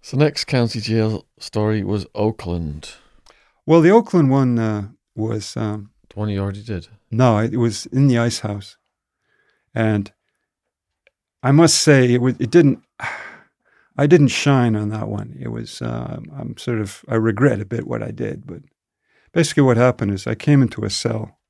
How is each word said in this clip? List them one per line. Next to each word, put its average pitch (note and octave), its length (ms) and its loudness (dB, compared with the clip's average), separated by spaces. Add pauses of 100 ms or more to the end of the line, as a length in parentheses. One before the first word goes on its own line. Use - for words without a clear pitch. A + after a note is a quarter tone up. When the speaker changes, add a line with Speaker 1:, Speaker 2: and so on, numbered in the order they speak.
Speaker 1:
So - 160 -6
next D3 280 2
county A#2 360 -2
jail A2 440 -2 (140)
story G#2+ 440 -4
was G2 300 -4
Oakland. F2 800 -6 (720)
Speaker 2:
Well, E3 160 6
the E3+ 100 6
Oakland F3+ 400 4
one, B2 280 2
uh, G#2+ 300 -4 (260)
was, A2 400 -6
um, G#2 360 -8 (180)
Speaker 1:
The - 100 -14
one G#2 100 -4
you G2 120 -4
already G2+ 220 -8
did? G#2 240 -10 (220)
Speaker 2:
No, A#2 280 2
it A2+ 180 -2
was A#2 300 -2
in C#3 220 2
the B2 100 4
ice A#2 220 -2
house. G2+ 360 -10 (1000)
And A2 380 -2 (1300)
I C3 100 0
must D#3+ 260 6
say, C3 360 6
it A#2+ 80 2
was, B2 180 0
it A2+ 120 -4
didn't, D3+ 380 4
<sighs> - 1080 -16
I C#3+ 100 2
didn't D3 220 8
shine B2 460 2
on G#2+ 140 -4
that A2 180 -6
one. G#2+ 320 -10
It B2+ 100 -10
was, A1+ 320 -12
uh, A#1 380 -8 (160)
I'm - 220 -12
sort A2+ 240 -6
of, - 260 -12
I A2+ 80 -2
regret A2+ 460 0
a G2+ 40 -10
bit A#2 220 -10
what A#2 160 -8
I A2 80 -10
did, G#2+ 340 -10
but F2 180 -16 (680)
basically D3+ 320 0
what B2 140 4
happened A#2 360 2
is F#2+ 140 -8
I A2+ 80 -4
came C#3+ 260 2
into A2 220 -2
a G#2 60 -4
cell. A2 480 -6 (120)